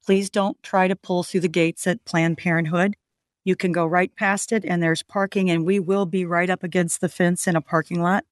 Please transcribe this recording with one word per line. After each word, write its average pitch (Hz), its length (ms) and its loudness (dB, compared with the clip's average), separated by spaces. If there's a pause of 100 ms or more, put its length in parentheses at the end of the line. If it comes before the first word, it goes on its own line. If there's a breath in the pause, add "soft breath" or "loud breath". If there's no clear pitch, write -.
Please 196 240 2
don't 202 320 -2
try 185 260 2
to 190 80 0
pull 180 280 -2
through - 160 -2
the 175 80 0
gates 165 400 0
at - 180 -2
Planned 165 320 0
Parenthood. 170 580 0 (480)
You 185 120 2
can 185 160 -2
go 165 160 0
right 180 280 0
past 196 360 -2
it, 226 120 0
and 170 200 0
there's 165 180 0
parking, 196 480 -2
and 165 160 0
we 196 140 2
will 196 260 0
be 180 200 -2
right 175 260 0
up 180 100 -2
against 175 400 -2
the 180 80 -2
fence 180 380 0
in 175 80 2
a 156 60 2
parking 170 420 -2
lot. 180 280 0